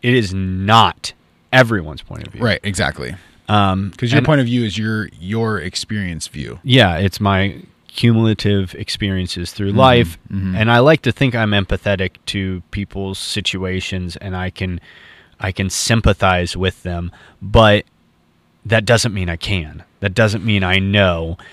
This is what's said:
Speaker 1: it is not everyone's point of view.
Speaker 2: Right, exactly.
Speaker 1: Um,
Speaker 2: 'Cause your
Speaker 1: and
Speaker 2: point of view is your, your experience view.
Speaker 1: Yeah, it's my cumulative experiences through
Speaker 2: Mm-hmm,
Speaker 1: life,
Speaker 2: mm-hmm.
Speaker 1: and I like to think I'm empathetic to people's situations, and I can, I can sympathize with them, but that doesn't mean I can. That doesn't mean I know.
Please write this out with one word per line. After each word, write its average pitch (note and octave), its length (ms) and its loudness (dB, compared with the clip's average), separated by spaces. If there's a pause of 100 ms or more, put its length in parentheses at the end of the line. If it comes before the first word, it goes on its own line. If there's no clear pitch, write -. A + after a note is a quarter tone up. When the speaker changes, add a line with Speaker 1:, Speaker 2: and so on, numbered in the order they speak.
Speaker 1:
it B2 120 2
is G#2 200 2
not F#2+ 800 2 (400)
everyone's A2 500 2
point - 240 -14
of - 80 -16
view. - 80 -12
Speaker 2:
Right, A2 220 0
exactly. D#2+ 520 -4 (380)
Speaker 1:
Um, G2 440 2
Speaker 2:
'Cause A#2+ 140 -4
your - 80 4
Speaker 1:
and B2 60 2
Speaker 2:
point D3 160 4
of A#2+ 60 0
view A#2+ 160 0
is G#2 140 -4
your, G#2+ 320 -4 (100)
your G#2+ 400 -4
experience F2 680 -8
view. C2 360 -12
Speaker 1:
Yeah, A#2 340 4
it's F#2+ 220 -2
my G2 380 0 (300)
cumulative A2 880 2
experiences F#2 760 -6
through G2 180 -4
Speaker 2:
Mm-hmm, G2+ 100 0
Speaker 1:
life, B2 380 4 (140)
Speaker 2:
mm-hmm. F#2+ 240 -4
Speaker 1:
and A2+ 160 2
I A#2+ 80 6
like D3+ 240 6
to A#2 80 0
think B2 240 0
I'm A2 160 0
empathetic G2 640 -2 (140)
to F#2+ 440 -4
people's G2 480 -8
situations, F#2 1000 -6
and F#2+ 180 -10
I F#2 140 -6
can, F2+ 300 -6 (600)
I F#2+ 120 -4
can G2 180 -4
sympathize F#2+ 880 0
with F#2 260 -4
them, F2 280 -8 (300)
but G#2 440 6 (800)
that A2 200 0
doesn't A2+ 280 2
mean F#2 160 -4
I E2 60 -4
can. D#2+ 480 -6 (160)
That G2 160 -4
doesn't G#2+ 280 0
mean G#2 200 0
I F#2 160 0
know. F#2 580 2 (160)